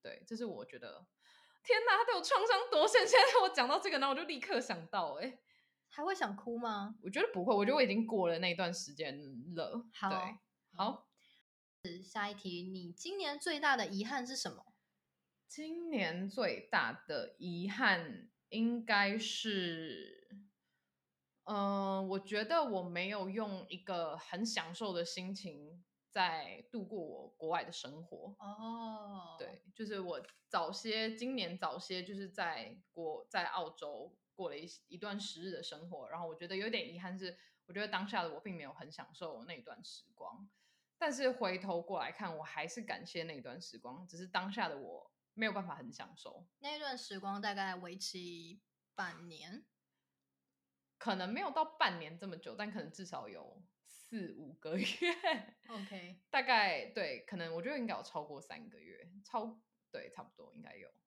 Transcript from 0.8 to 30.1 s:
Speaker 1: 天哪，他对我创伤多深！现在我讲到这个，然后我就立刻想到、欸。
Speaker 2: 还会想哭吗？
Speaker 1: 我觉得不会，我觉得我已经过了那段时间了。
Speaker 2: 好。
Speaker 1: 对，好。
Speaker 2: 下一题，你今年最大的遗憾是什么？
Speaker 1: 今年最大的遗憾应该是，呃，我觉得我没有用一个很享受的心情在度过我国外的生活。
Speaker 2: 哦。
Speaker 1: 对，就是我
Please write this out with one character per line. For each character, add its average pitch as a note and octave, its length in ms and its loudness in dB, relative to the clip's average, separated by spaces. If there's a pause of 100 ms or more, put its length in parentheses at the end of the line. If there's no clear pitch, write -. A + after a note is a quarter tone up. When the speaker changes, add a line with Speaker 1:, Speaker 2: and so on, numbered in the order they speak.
Speaker 1:
天 A4 240 6
哪， G4+ 100 8
他 A#4 80 6
对 A#4+ 100 4
我 F4 60 2
创 G#4 240 6
伤 A4+ 240 6
多 D#4+ 180 8
深！ G4+ 200 10
现 B4+ 120 10
在 B4+ 220 12
我 F#4+ 80 8
讲 B3+ 180 6
到 D4+ 120 6
这 G4 100 0
个， D#4 80 4
然 C4+ 100 6
后 C#4 60 6
我 - 20 4
就 D#4+ 120 -2
立 D4+ 120 -4
刻 C4 220 2
想 E3+ 260 -2
到、 E3+ 280 0
欸。 B3 240 -4 (520)
Speaker 2:
还 C#4+ 120 -6
会 F#4 100 2
想 G#3+ 220 0
哭 A#3 240 -4
吗？ A3 420 -2
Speaker 1:
我 - 80 -6
觉 G3+ 100 0
得 G#4 140 6
不 F3+ 100 0
会， G#3+ 120 8
我 G3+ 100 6
觉 A3+ 60 6
得 C#4+ 40 8
我 D4 60 8
已 B3 60 8
经 G#3 180 4
过 G3 240 4
了 E3 80 4
那 F3 160 2
段 F3 180 2
时 D3+ 220 -6
间 C#3+ 260 -4 (360)
了。 G#3+ 280 -2 (100)
Speaker 2:
好。 G3 160 -2
Speaker 1:
对， F#3 280 -2 (380)
好。 G3 320 -2 (960)
Speaker 2:
下 G3+ 260 -2
一 G#3 40 -6
题， F3+ 300 -4
你 F#3 280 -6
今 F4+ 260 -6
年 D4 220 -2
最 D#4+ 180 2
大 C#4+ 200 6
的 G#3 100 2
遗 G3 160 0
憾 B3 240 -2
是 C4+ 80 -6
什 F#3+ 160 -4
么？ - 220 -18 (720)
Speaker 1:
今 E4 420 -6
年 F#3+ 400 0
最 G3 400 0
大 C#3+ 380 2
的 C#3+ 320 -4
遗 F3 300 -4
憾 G3+ 600 2 (200)
应 A3+ 340 2
该 G3+ 340 6
是， E3 1120 -2 (1160)
呃， G3 580 2
我 F#3+ 160 0
觉 G#3 240 0
得 D#4+ 220 6
我 G3 180 0
没 F3 240 0
有 G3 220 -2
用 G3 400 -4
一 F3+ 80 -8
个 E3+ 400 -2
很 F3+ 280 -4
享 F3 300 -2
受 G#3 160 -2
的 F3 140 0
心 F#3 280 -6
情 E3 500 -12 (260)
在 E3 600 0
度 A3 140 -4
过 G3 160 -6
我 D3+ 300 -8
国 - 180 -6
外 D#3+ 160 4
的 - 80 -8
生 D3 320 -10
活。 G3 340 -12
Speaker 2:
哦。 G#3 1000 -8
Speaker 1:
对， - 240 -10 (100)
就 A3 120 -6
是 G3+ 160 -4
我 E3+ 200 -4 (280)